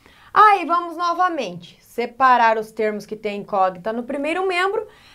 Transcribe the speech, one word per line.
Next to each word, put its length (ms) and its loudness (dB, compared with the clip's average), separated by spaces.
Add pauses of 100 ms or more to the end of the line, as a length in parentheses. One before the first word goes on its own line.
(320)
Aí, 320 6
vamos 320 -2
novamente 840 -4
separar 800 2
os 120 -8
termos 360 -4
que 80 -12
tem 260 -8
incógnita 500 -2
no 120 -6
primeiro 440 -4
membro. 380 -2 (300)